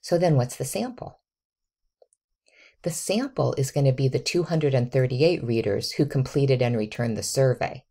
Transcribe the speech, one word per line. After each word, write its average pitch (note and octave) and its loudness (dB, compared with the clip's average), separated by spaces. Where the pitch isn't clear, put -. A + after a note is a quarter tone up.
So - 0
then E3 4
what's B2 0
the C3+ -6
sample? - -8
The F3 -2
sample G3 -2
is C3+ -2
gonna C#3 2
be C3+ 0
the B2+ 0
two F3 0
hundred D3+ 0
and B2 0
thirty-eight C3 2
readers A2+ -2
who D3 2
completed C3+ 0
and A#2+ 0
returned A2 -2
the - -6
survey. - 0